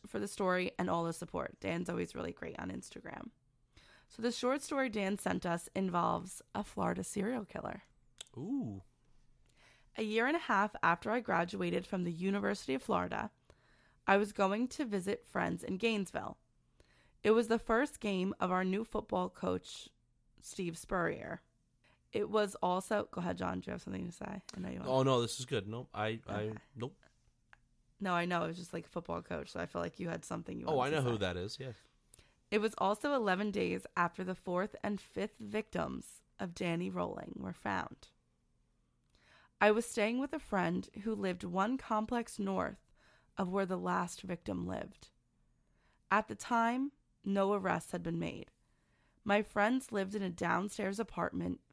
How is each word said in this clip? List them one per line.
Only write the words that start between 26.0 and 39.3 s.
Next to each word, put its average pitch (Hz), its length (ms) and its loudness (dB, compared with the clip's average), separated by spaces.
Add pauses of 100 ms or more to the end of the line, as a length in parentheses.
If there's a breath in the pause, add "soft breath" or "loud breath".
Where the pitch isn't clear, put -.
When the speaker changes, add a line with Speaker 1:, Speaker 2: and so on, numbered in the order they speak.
Speaker 2:
I, 101 60 -6
Speaker 1:
Okay. 107 180 -2 (220)
Speaker 2:
nope. 120 200 -6 (1040)
Speaker 1:
No, 190 140 2
I 175 120 4
know. 175 180 2
It 165 60 0
was 165 80 -6
just 180 160 -12
like 165 120 -4
a - 40 -20
football 170 340 -4
coach, 160 280 -6
so - 80 -8
I 170 60 -2
felt - 180 -4
like - 160 -6
you 175 100 -4
had 165 140 -6
something - 360 -8
you - 80 -6
Speaker 2:
Oh, 156 80 2
Speaker 1:
wanted 131 180 4
Speaker 2:
I 156 60 4
know 135 60 4
Speaker 1:
to 123 40 4
Speaker 2:
who 117 60 2
Speaker 1:
say. 104 60 0
Speaker 2:
that 90 160 0
is, 95 220 -6
yeah. 127 120 -8 (800 loud breath)
Speaker 1:
It 214 100 4
was 220 160 0
also 214 360 2
eleven 208 360 2
days 185 380 0 (100)
after 175 260 0
the 185 120 -4
fourth 180 480 -2
and 202 180 -2
fifth - 380 -6
victims - 800 -4 (180)
of 175 140 -6
Danny 175 380 -2
Rolling - 480 -4
were 190 140 -6
found. - 560 -6 (1500 soft breath)